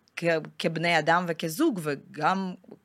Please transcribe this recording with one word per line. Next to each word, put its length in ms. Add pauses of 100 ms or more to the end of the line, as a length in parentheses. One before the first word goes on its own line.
(160)
כ-, 80 (360)
כבני 400
אדם 280
וכזוג, 560
וגם 720 (320)